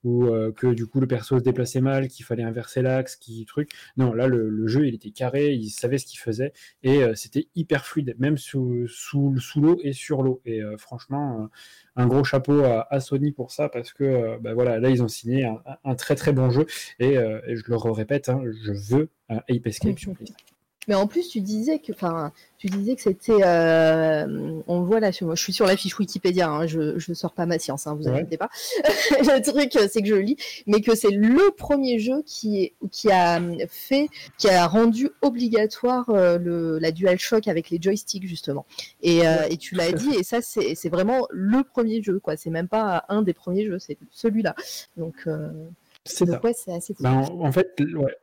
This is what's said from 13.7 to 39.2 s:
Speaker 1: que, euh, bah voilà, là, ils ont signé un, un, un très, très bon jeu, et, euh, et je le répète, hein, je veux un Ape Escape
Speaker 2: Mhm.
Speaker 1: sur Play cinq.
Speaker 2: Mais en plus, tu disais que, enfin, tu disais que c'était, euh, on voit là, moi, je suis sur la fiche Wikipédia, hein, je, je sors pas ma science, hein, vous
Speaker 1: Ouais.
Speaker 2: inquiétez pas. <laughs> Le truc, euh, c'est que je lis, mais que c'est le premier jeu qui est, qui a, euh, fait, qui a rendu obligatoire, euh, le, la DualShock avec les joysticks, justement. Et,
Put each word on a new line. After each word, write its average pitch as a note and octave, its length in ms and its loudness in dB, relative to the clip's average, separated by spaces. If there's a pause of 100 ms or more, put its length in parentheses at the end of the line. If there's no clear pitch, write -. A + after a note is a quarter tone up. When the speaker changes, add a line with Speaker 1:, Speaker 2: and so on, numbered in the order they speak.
Speaker 1:
que, C#3+ 100 -4
euh, A#2 360 0
bah A2+ 160 -8
voilà, A#2+ 240 2
là, B2+ 100 4
ils B2 140 4
ont A2+ 60 0
signé B2 360 -2
un, A2 200 -6
un, C3+ 260 -8
un B2 40 0
très, C#3+ 200 -2
très D3 160 0
bon C3 180 4
jeu, C3+ 160 2 (340)
et, C3 180 4
euh, A2 280 0
et A#2+ 100 -4
je A2 120 -10
le A#2 80 0
répète, A2+ 540 -2
hein, C3+ 120 0 (220)
je G#2 80 -6
veux A2 380 0 (200)
un A2 80 -4
Ape A#2 300 -2
Escape - 240 -2
Speaker 2:
Mhm. F3+ 60 -4
Speaker 1:
sur F#3+ 160 -10
Play A2+ 120 -14
cinq. - 120 -20 (500)
Speaker 2:
Mais G#3 80 2
en G3 100 2
plus, F4 220 -2
tu A3 140 -6
disais G#3+ 380 -2
que, - 120 -12
enfin, E3 400 -4 (260)
tu - 100 -8
disais G3+ 280 -2
que - 60 -18
c'était, G3+ 420 4
euh, D#3+ 1200 2
on F3 160 0
voit G#3+ 180 2
là, G3+ 100 2 (100)
moi, E3 140 -2
je E3+ 80 -4
suis - 80 -6
sur G#3 140 2
la F#3+ 100 4
fiche - 240 -8
Wikipédia, F3+ 500 0
hein, D3+ 160 -2
je, D#3 320 -2
je E3+ 140 -8
sors E3+ 220 -6
pas F3 120 -4
ma E3+ 140 0
science, C#3 280 -8
hein, D3+ 60 -6
vous D3+ 140 -6
Speaker 1:
Ouais. B2+ 140 0
Speaker 2:
inquiétez D#3+ 160 -6
pas. G#3 100 -4 (360)
<laughs> - 20 0 (340)
Le C4+ 220 6
truc, C#4+ 340 2
euh, G#3 160 4
c'est A3 100 0
que G3+ 60 0
je G#3+ 80 4
lis, G#3 220 2 (280)
mais G#3 140 4
que A3+ 160 4
c'est G#3+ 160 2
le B3 460 6
premier C4 420 0
jeu C4 260 -2
qui G#3 380 -2
est, - 100 -4 (160)
qui - 220 0
a, F3 300 4
euh, E3+ 260 -4
fait, C#4 400 -2 (300)
qui - 100 2
a F3+ 180 6
rendu A3+ 440 4 (120)
obligatoire, A#3+ 880 0
euh, F3+ 280 6
le, E3+ 420 -2
la D#3+ 140 0
DualShock F#3+ 560 2
avec E3+ 200 -2
les E3+ 120 -2
joysticks, G3 440 -4
justement. D3+ 400 -8 (360)
Et, E3+ 260 6